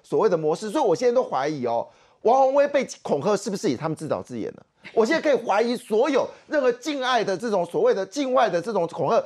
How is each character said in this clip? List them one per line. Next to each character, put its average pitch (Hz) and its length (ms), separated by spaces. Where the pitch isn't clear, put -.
所 - 160
谓 208 100
的 180 80
模 156 180
式， 214 140
所 214 100
以 294 60
我 180 100
现 247 140
在 240 60
都 254 100
怀 139 240
疑 143 160
哦， 117 240
王 262 220
宏 262 100
威 285 160
被 277 180
恐 143 220
吓 202 120
是 196 140
不 196 80
是 185 140
也 123 40
他 139 140
们 160 80
自 156 100
导 98 140
自 120 180
演 95 140
的？ - 100
我 220 120
现 294 120
在 - 40
可 294 140
以 - 120
怀 202 160
疑 240 120
所 226 360
有 208 180
任 294 140
何 254 120
境 285 280
外 247 240
的 190 100
这 220 140
种 190 160
所 - 160
谓 233 140
的 190 100
境 262 300
外 240 160
的 170 100
这 190 100
种 185 180
恐 147 200
吓 220 180